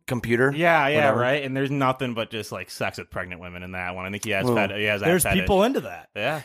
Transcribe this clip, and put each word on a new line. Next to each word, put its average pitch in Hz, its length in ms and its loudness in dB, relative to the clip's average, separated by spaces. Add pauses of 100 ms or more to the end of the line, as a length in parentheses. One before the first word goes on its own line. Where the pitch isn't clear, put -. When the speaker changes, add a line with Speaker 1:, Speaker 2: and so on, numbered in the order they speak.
Speaker 1:
computer? 120 480 2
Speaker 2:
Yeah, 160 320 4
yeah, 147 80 2
Speaker 1:
Whatever. 139 240 4
Speaker 2:
right? 135 240 2
And 131 120 -6
there's 135 160 -2
nothing 131 420 0
but 110 160 -4
just, 107 240 -8
like, 92 160 -10
sex - 280 -6
with 92 120 -12
pregnant 90 320 -10
women 90 200 -12
in 92 120 -12
that 90 200 -6
one. 92 120 -8
I 92 40 -6
think 101 140 -8
he 110 80 -4
has 98 140 0
Speaker 1:
Well, 120 100 4
Speaker 2:
fed-, 101 160 2
he 107 140 -2
has 104 160 0
that 104 60 2
Speaker 3:
There's 175 160 4
Speaker 2:
fetish. 98 180 2
Speaker 3:
people 185 220 4
into 254 180 0
that. 87 340 -12
Speaker 2:
Yeah. 135 300 -2